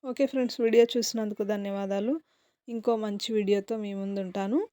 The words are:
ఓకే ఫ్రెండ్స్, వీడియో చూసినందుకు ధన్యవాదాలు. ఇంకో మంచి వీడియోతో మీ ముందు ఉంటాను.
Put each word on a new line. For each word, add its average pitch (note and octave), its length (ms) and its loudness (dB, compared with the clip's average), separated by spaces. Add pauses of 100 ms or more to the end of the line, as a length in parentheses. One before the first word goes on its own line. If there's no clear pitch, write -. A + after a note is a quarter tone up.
ఓకే C4+ 220 0
ఫ్రెండ్స్, C4 340 -2
వీడియో A#3 280 8
చూసినందుకు A3 580 -2
ధన్యవాదాలు. G3 680 -2 (540)
ఇంకో A#3 300 -2
మంచి G#3 360 -4
వీడియోతో G3+ 440 2
మీ G#3 160 -6
ముందు G3 280 -4
ఉంటాను. G3 380 -2 (140)